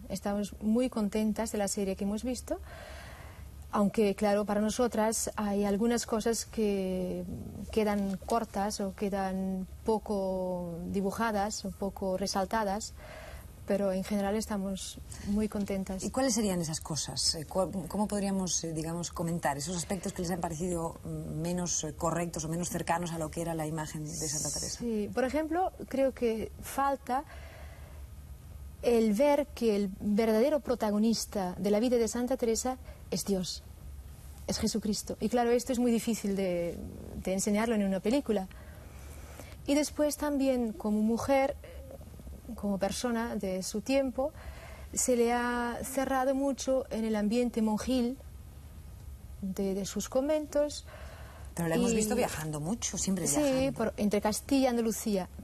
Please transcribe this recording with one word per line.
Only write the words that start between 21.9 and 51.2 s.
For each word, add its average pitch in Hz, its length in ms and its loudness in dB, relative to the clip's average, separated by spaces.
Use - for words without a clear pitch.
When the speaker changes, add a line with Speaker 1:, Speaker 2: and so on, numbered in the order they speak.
Speaker 2:
correctos 165 480 0
o 156 60 -4
menos 165 200 -2
cercanos 170 440 0
a 165 40 -4
lo 156 140 -2
que 170 100 -4
era 165 140 -2
la 160 100 -2
imagen 156 380 -4
de 151 80 -8
Santa 151 240 -2
Teresa? - 280 -6
Speaker 1:
Sí, 220 360 -2
por 240 80 2
ejemplo, 311 480 0
creo 269 260 2
que 226 380 0
falta 269 640 0
el 226 320 6
ver 285 420 6
que 220 220 4
el 202 120 2
verdadero 220 580 4
protagonista 208 960 2
de 190 140 2
la 208 80 6
vida 247 180 4
de 233 120 4
Santa 247 260 0
Teresa 247 420 0
es 180 120 -2
Dios, 190 400 -2
es 196 120 0
Jesucristo. 214 600 0
Y 220 80 2
claro, 233 220 4
esto 247 200 4
es 233 80 2
muy 247 120 6
difícil 214 440 2
de, 175 420 0
de 185 100 0
enseñarlo 214 420 2
en 208 100 4
una 190 160 2
película. 208 480 2
Y 277 80 4
después 294 420 2
también 269 560 2
como 214 280 0
mujer, 262 540 4
como 202 220 -2
persona 226 600 0
de 190 260 -2
su 214 180 -4
tiempo, 269 520 2
se - 220 4
le 233 160 6
ha 240 520 0
cerrado 262 520 2
mucho 262 540 2
en 220 160 0
el 220 100 2
ambiente 226 460 2
monjil 240 560 2
de, 190 340 0
de 196 100 -2
sus - 240 -4
conventos. 294 760 2